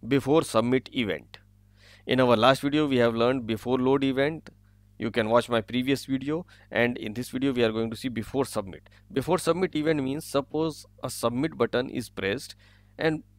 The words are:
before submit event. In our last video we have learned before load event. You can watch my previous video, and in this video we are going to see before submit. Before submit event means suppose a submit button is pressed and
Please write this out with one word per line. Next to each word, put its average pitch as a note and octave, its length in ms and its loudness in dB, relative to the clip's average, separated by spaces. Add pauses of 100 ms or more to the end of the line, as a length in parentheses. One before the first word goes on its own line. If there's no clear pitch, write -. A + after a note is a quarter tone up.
before C#3 380 4
submit B2 500 0
event. F#2 440 -4 (680)
In B2+ 140 2
our B2 160 6
last B2+ 240 6
video D3 260 2
we C3+ 120 2
have A#2 180 4
learned B2 320 2
before A#2+ 280 -2
load C3 280 2
event. C#3 460 -2 (500)
You A#2 100 -2
can A2 200 0
watch A#2 180 4
my A#2 120 0
previous B2+ 440 -2
video, C#3 420 -4 (240)
and A#2+ 260 2
in G#2+ 160 -8
this A#2+ 180 -8
video C3 220 -2
we B2 120 2
are A2+ 80 2
going A2+ 180 -2
to A2 60 -10
see - 100 -8
before B2 380 -4
submit. F#2+ 440 -8 (240)
Before D3+ 260 0
submit E3+ 360 -2
event D3+ 300 0
means C#3 200 -6
suppose D3+ 600 -4 (160)
a B2+ 80 -6
submit C3 480 -2
button B2 320 0
is A#2+ 180 -6
pressed G2 460 -4 (420)
and D#3 280 -2 (140)